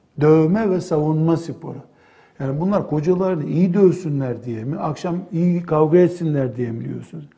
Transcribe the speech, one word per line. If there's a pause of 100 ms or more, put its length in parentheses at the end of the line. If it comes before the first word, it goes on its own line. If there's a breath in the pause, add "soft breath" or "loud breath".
(220)
Dövme
ve
savunma
sporu. (600 soft breath)
Yani
bunlar
kocalarını
iyi
dövsünler
diye
mi,
akşam (160)
iyi
kavga
etsinler
diye
mi
diyorsunuz?